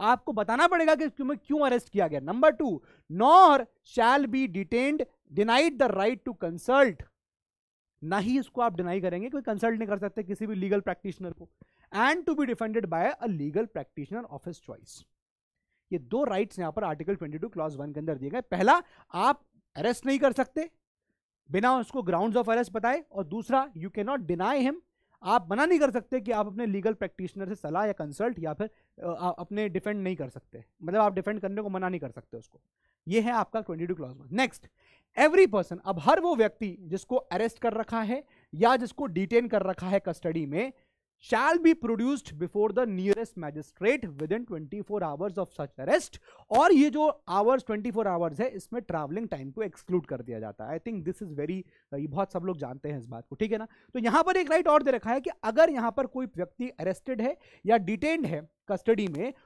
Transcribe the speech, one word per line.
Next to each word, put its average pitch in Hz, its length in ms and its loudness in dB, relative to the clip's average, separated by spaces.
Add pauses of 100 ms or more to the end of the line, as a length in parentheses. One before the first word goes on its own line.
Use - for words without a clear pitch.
आपको 240 320 2
बताना 226 340 4
पड़ेगा 330 280 4
कि 302 140 0
तुम्हें 269 360 -4
क्यों 294 200 0
अरेस्ट 247 240 0
किया 196 180 2
गया। 147 140 -4
नंबर 240 300 4
टू, 311 180 -2 (400)
nor 277 560 8 (280)
shall 254 420 4
be 262 100 0 (100)
detained 254 480 0 (360)
denied 254 420 4
the 254 120 4
right 202 360 -2
to 214 60 -8 (100)
consult, 220 580 2 (960)
ना 165 180 -2
ही 247 200 0
इसको 240 220 -6
आप 226 140 2
डिनाई 180 260 -2
करेंगे, 180 280 -4
कोई 277 120 -6
कंसल्ट 226 380 -2
नहीं 220 100 -6
कर 202 100 -2
सकते 202 240 -6
किसी 202 240 -6
भी 214 80 -6
लीगल 196 240 0
प्रैक्टिशनर 185 540 -6
को, - 160 -20 (420)
and 277 380 0
to 302 100 0
be 277 140 0
defended 214 360 -4
by 165 220 0
a 233 220 -6
legal 156 420 -4
practitioner 196 560 -10
of 143 180 -14
his - 200 -16
choice। - 280 -20 (920)
ये 180 80 -4
दो 170 240 -2
राइट्स 208 360 -2
यहाँ 165 120 -4
पर 208 120 -4
आर्टिकल 160 320 -4
ट्वेंटी 156 220 -8
टू 214 120 -8
क्लॉज 156 260 -6
वन 143 180 -10
के 151 60 -8
अंदर 156 180 -4
दिए 135 120 -8
गए। 233 120 -4 (100)
पहला, 226 300 4 (320)
आप 226 320 0 (300)
अरेस्ट 226 300 -2
नहीं 269 140 0
कर 269 120 4
सकते, 311 380 -4 (800)
बिना 240 260 2
उसको 247 240 -4
grounds 185 340 0
of 240 80 4
arrest 226 280 0
बताए, 233 400 -2
और 196 120 -6
दूसरा, 226 500 -2
you 170 160 -10
cannot 240 300 -4
deny 180 420 -2
him, 269 140 0 (480)
आप 185 280 0
मना 247 140 2
नहीं 349 140 2
कर 277 120 2
सकते 240 300 -4
कि 214 100 -4
आप 208 160 0
अपने 214 180 -8
लीगल 202 280 -2
प्रैक्टिशनर 190 540 -8
से 208 80 -8
सलाह 175 300 -2
या 208 80 -2
कंसल्ट 165 460 -6
या 160 140 -6
फिर, 214 160 -6 (340)
अ, 180 40 -6
आ-, 175 240 -4
अपने 202 380 -6
डिफेंड 196 340 -4
नहीं 185 120 -4
कर 139 140 -8
सकते, - 340 -20 (200)
मतलब 185 180 2
आप 208 120 4
डिफेंड 202 260 -4
करने 202 220 -6
को 208 80 -8
मना 185 200 -4
नहीं 180 100 -4
कर 135 120 -10
सकते - 260 -18
उसको। - 240 -20 (460)
ये 208 140 2
है 233 100 0
आपका 220 300 -2
ट्वेंटी 170 260 -6
टू 180 80 -4
क्लॉज 131 220 -10
वन। 131 140 -20
नेक्स्ट, 240 360 -2 (520)
every 320 280 8
person, 190 380 -2
अब 190 140 -2
हर 233 200 6
वो 339 160 2
व्यक्ति 214 440 0
जिसको 190 360 -6
अरेस्ट 220 440 -4
कर 226 140 -2
रखा 226 280 -4
है 240 220 -4 (300)
या 226 220 4
जिसको 254 300 -4
डिटेन 208 420 0
कर 214 140 0
रखा 185 260 -6
है 196 120 2
कस्टडी 165 460 -4
में, 170 280 -4 (520)
shall 311 380 2
be 320 120 8
produced 233 580 -2
before 175 360 -2
the 226 160 0
nearest 202 520 -2
magistrate 175 640 -2 (140)
within 185 280 -4
twenty 165 360 -8
four 202 200 -6
hours 165 320 -4
of 180 140 -4 (140)
such 135 240 -10
arrest। 269 340 0 (300)
और 302 240 6
ये 294 160 8
जो 302 380 0
आवर्स, 214 380 2
ट्वेंटी 208 260 -4
फ़ोर 208 160 0
आवर्स 170 320 -2
है, 247 100 -2
इसमें 226 320 -10
ट्रैवलिंग 165 460 -6
टाइम 139 240 -10
को 220 100 -8
एक्सक्लूड 180 440 -4
कर 123 160 -8
दिया 113 180 -10
जाता 110 280 -12
है। 156 120 -6
I - 40 -12
think 196 240 -8
this 185 160 -8
is 165 120 -12
very, 170 280 -6 (300)
ये 143 140 -6
बहुत 185 240 -4
सब 170 120 -6
लोग 185 140 -6
जानते 139 320 -10
हैं 147 100 -8
इस 113 60 -12
बात 117 220 -14
को, 135 80 -16
ठीक 208 160 -4
है 220 60 -2
ना? 220 100 -10 (260)
तो 254 60 -6
यहाँ 240 240 4
पर 370 140 2
एक 320 140 0
राइट 339 160 4
और 302 160 6
दे 269 80 2
रखा 226 200 -2
है 262 100 0
कि - 80 -6 (140)
अगर 277 260 4
यहाँ 233 280 -2
पर 269 80 0
कोई 254 200 -6
व्यक्ति 196 440 -8
अरेस्टेड 214 520 -6
है 269 160 -4 (280)
या 220 120 6
डिटेन्ड 226 480 -2
है 156 240 -6 (180)
कस्टडी 208 400 0
में, 170 260 -6 (120)